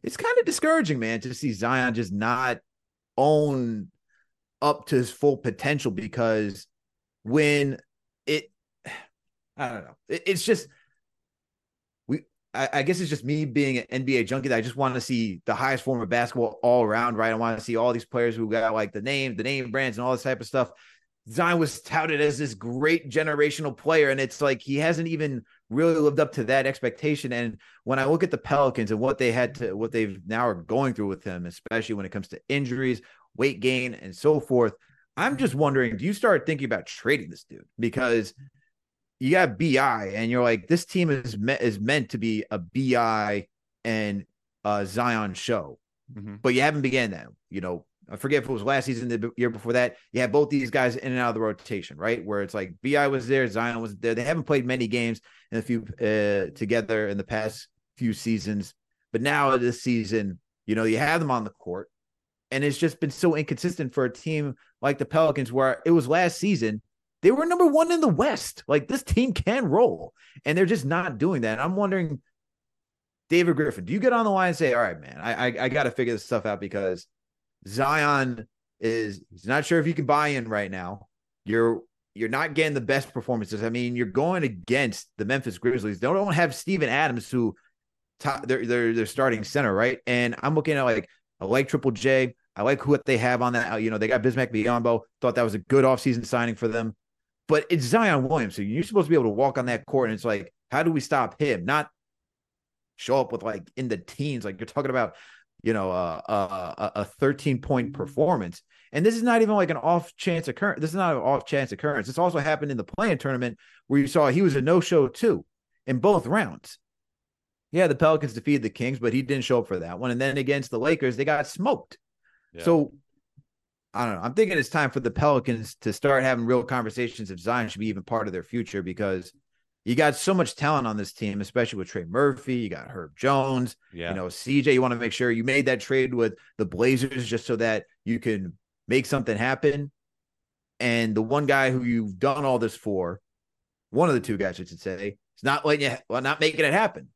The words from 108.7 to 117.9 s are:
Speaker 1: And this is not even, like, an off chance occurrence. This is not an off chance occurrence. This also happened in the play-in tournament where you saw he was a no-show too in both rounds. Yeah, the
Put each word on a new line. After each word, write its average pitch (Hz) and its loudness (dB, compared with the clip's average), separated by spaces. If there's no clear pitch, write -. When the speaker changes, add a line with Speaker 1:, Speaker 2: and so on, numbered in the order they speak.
Speaker 1:
And 156 -2
this 226 4
is 226 -2
not 233 4
even, 214 4
like, 180 2
an 156 -2
off 170 0
chance 165 -2
occurrence. 196 -2
This 156 -2
is 170 -6
not 180 2
an 127 -2
off 131 2
chance 139 -2
occurrence. 127 -2
This 131 -6
also 170 2
happened 147 -2
in 127 -4
the 107 -6
play-in 190 -2
tournament 123 -4
where 139 4
you 139 2
saw 147 4
he 160 4
was 147 4
a 131 0
no-show 165 4
too 180 0
in 131 -2
both 185 4
rounds. 147 -4
Yeah, 175 4
the 143 2